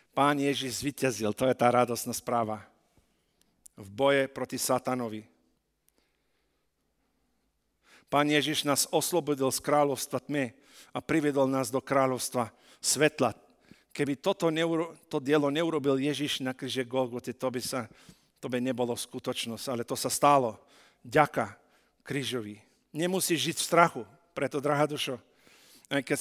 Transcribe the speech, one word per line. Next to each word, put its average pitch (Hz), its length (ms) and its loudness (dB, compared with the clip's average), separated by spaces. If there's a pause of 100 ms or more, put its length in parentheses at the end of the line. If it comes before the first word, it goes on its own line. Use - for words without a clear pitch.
(120)
Pán 143 240 4
Ježiš 135 480 -2
zvíťazil, 117 480 -2
to 131 160 0
je 123 80 2
tá 120 160 4
radosná 120 400 0
správa, 110 500 -4 (1160)
v 104 80 -16
boje 135 400 2
proti 127 320 -8
satanovi. 123 640 -2 (3000)
Pán 147 160 4
Ježiš 147 400 2
nás 139 240 2
oslobodil 147 560 0
z - 160 -2
kráľovstva 143 640 0
tmy 139 240 -2 (400)
a - 80 -6
priviedol 147 480 2
nás 135 240 -2
do 131 80 0
kráľovstva 131 720 0 (320)
svetla. 135 480 2 (640)
Keby 139 240 -2
toto 185 320 0
neuro-, 165 400 -2 (160)
to 147 160 -4
dielo 143 240 4
neurobil 143 560 0
Ježiš 143 400 -2
na 131 80 -4
kríže 127 320 -6
Golgoty, 123 480 -4
to 131 160 -4
by 123 160 -4
sa, 127 240 -6 (560)
to 131 80 -6
by 123 80 -2
nebolo 123 320 -2
skutočnosť, 120 800 -8
ale 117 160 -4
to 131 80 -4
sa 123 160 -4
stalo. 135 480 4 (400)
Ďaka 120 560 2 (480)
krížovi. 113 560 -6 (320)
Nemusíš 170 480 0 (120)
žiť - 60 -6
v - 140 -4
strachu, 165 300 6 (340)
preto, 139 240 -4
drahá 147 240 2
dušo, 143 320 -4 (760)
aj 139 80 0
keď 139 220 -2